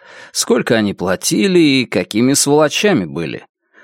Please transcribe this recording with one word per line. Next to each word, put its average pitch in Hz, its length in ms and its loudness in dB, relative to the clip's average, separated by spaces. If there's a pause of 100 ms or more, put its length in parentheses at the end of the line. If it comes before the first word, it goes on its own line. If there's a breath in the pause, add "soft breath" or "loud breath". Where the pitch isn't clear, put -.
(320 loud breath)
сколько - 440 0
они 101 180 0
платили 175 640 -2
и 139 280 2
какими 110 480 0
сволочами 147 720 2
были. 73 420 -10 (360 soft breath)